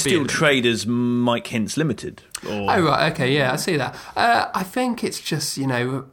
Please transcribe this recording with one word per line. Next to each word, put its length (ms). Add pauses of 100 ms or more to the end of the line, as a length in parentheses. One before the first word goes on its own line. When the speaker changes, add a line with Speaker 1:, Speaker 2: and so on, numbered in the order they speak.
(120)
Speaker 1:
still 140
Speaker 2:
a 20
Speaker 1:
trade 380
as 220
Mike 600
Hints 300
Limited. 440 (260)
Or 240
Speaker 2:
Oh, 140
right, 260
okay, 240
yeah, 160
I 60
see 200
that. 180 (200)
Uh, 380
I 100
think 400
it's 160
just, 380
you 100
know, 460